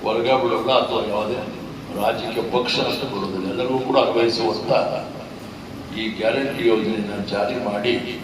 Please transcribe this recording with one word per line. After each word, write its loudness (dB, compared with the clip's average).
ವರ್ಗ 2
ಬಿಡೋಲ್ಲ, 2
ಅಥವಾ 0
ಯಾವುದೇ 0
ರಾಜಕೀಯ 0
ಪಕ್ಷ 2
ಅಂತ -2
ಬಿಡೋದಿಲ್ಲ. -4
ಎಲ್ಲರಿಗೂ 0
ಕೂಡ 4
ಅನ್ವಯಿಸುವಂತ 2
ಈ -4
ಗ್ಯಾರಂಟಿ 0
ಯೋಜನೆಯನ್ನ 0
ಜಾರಿ 0
ಮಾಡಿ 0